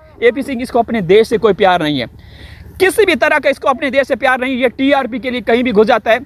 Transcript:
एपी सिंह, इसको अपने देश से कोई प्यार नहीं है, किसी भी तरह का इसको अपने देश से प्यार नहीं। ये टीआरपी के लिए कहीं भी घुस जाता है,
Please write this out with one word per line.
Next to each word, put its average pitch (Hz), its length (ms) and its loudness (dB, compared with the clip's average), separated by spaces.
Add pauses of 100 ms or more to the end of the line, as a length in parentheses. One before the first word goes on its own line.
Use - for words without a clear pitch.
(240)
एपी 247 200 2
सिंह, 262 180 -8
इसको 254 180 -2
अपने 233 220 -2
देश 196 260 4
से 226 100 -2
कोई 202 160 2
प्यार 180 280 2
नहीं 147 180 -2
है, 110 80 -6 (720)
किसी 381 260 2
भी 330 100 2
तरह 302 240 0
का 285 100 0
इसको 285 180 -4
अपने 269 240 -2
देश 269 160 0
से 277 80 -2
प्यार 254 240 0
नहीं। 254 180 -4
ये 247 120 0
टीआरपी 269 500 -2
के 254 120 -6
लिए 240 100 -6
कहीं 240 220 0
भी 247 80 -2
घुस 202 160 4
जाता 226 240 0
है, 247 140 2